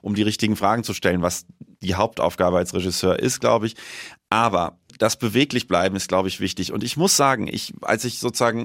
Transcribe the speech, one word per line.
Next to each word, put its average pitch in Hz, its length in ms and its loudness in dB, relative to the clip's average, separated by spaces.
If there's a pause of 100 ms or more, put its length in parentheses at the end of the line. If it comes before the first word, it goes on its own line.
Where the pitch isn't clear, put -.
um 104 140 -4
die 101 80 2
richtigen 107 340 0
Fragen 107 280 2
zu 107 100 -6
stellen, 90 260 0
was 87 240 -2 (380)
die 92 140 -2
Hauptaufgabe 90 600 2
als 90 160 0
Regisseur 92 460 0
ist, - 220 -2
glaub 117 240 2
ich. 113 100 -4 (560)
Aber 104 480 2 (200)
das 110 200 2
Beweglichenbleiben 104 760 0
ist, 95 120 -6
glaub 92 160 2
ich, 92 140 -4
wichtig. 92 340 -4
Und 104 120 -4
ich 120 120 -6
muss 175 200 2
sagen, 135 320 2
ich, - 340 -8
als 113 220 0
ich 120 160 -6
sozusagen 120 440 0